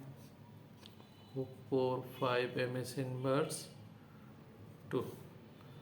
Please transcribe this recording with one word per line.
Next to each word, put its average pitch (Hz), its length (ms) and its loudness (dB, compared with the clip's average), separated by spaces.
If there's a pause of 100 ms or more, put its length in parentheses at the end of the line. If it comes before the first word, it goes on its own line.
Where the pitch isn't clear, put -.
(1700)
ফোর 127 300 6 (220)
ফাইভ 123 280 6 (140)
Ramesh 127 340 2 (120)
inverse 131 540 4 (1300)
two। 131 160 4 (760)